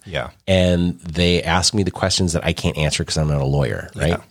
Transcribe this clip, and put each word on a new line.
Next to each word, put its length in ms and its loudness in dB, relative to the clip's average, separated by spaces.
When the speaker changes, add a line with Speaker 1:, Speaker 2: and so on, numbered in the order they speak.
Speaker 1:
Yeah. 240 -6
Speaker 2:
And 540 2
they 420 2
ask 300 0
me 100 0
the 80 0
questions 400 0
that 140 -2
I 80 0
can't 240 -2
answer 260 -2
'cause 140 -4
I'm 100 2
not 140 0
a 40 -2
lawyer, 480 0
right? 180 -2
Speaker 1:
Yeah. 200 -4